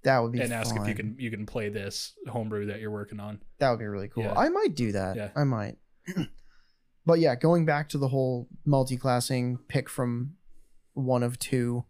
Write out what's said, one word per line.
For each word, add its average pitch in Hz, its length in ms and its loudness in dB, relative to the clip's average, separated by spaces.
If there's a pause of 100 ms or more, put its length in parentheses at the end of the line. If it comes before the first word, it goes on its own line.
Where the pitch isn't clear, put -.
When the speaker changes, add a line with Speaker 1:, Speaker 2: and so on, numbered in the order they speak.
Speaker 1:
That 135 160 6
would 117 120 0
be 120 80 0
Speaker 2:
and 120 120 -2
ask 113 220 -2
if 107 80 0
you 101 40 -2
Speaker 1:
fun. 110 100 -2
Speaker 2:
can, 107 220 -6
you 120 120 -6
can 107 160 -8
play 107 220 -4
this 101 460 -8 (140)
homebrew 107 380 -4
that 104 140 -6
you're 110 100 -8
working 104 300 -8
on. 104 200 -10 (180)
Speaker 1:
That 135 120 4
would 117 80 0
be 113 80 -8
really 101 220 -6
cool. 110 160 -4
Speaker 2:
Yeah. 101 120 -2
Speaker 1:
I 247 120 4
might 370 260 0
do 117 180 0
that. 95 240 -2
Speaker 2:
Yeah. 104 200 -6
Speaker 1:
I 143 80 2
might. 110 320 -2 (300)
<clears throat> 185 100 -6 (880)
But 165 140 8
yeah, 151 160 6
going 165 320 4
back 147 220 0
to 147 100 -2
the 139 80 2
whole 127 400 0 (180)
multi-classing, 127 1000 2
pick 135 220 0
from 123 460 -4 (580)
one 127 320 2
of 120 120 -2
two 120 540 0